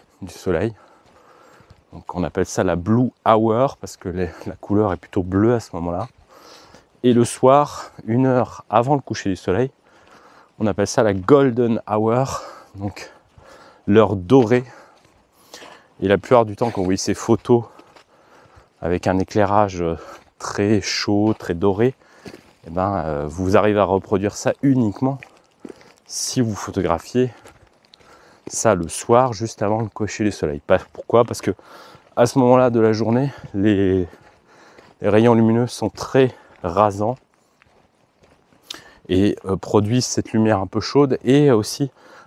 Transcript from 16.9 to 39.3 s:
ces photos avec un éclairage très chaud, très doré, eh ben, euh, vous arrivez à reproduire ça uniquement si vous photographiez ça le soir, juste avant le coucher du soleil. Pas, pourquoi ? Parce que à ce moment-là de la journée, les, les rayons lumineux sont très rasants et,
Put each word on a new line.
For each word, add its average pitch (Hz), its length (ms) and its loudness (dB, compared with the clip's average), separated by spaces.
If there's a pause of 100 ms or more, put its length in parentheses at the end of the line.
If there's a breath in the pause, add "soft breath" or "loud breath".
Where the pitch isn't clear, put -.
ces - 160 -4
photos 117 500 0 (1160 soft breath)
avec 87 260 -4
un 92 100 0
éclairage 98 640 0 (560 loud breath)
très 101 420 0
chaud, 107 560 -2
très - 160 -8
doré, 98 420 0 (720 loud breath)
eh - 20 -16
ben, 92 280 -4
euh, 76 300 -6
vous 92 300 -2
arrivez 104 220 2
à 98 60 4
reproduire 98 500 -2
ça - 260 -4
uniquement 131 560 0 (880 loud breath)
si - 360 -6
vous 110 140 -2
photographiez 98 800 -4 (1120 soft breath)
ça - 300 0
le 85 120 -4
soir, 120 460 2
juste 110 300 -8
avant 107 180 -2
le 110 60 -6
coucher - 360 -8
du 101 80 0
soleil. 73 280 -6
Pas, 92 180 2 (160)
pourquoi ? - 300 2
Parce 113 180 -4
que 98 140 -4 (600 loud breath)
à 123 120 4
ce - 100 -4
moment-là 127 320 6
de 117 100 0
la 110 140 4
journée, 117 380 -2 (240 loud breath)
les, 95 520 2 (920 soft breath)
les 104 80 -2
rayons 113 240 4
lumineux 113 320 2
sont 113 240 -8
très - 460 -2 (260 loud breath)
rasants 101 540 -2 (1900 loud breath)
et, 95 360 2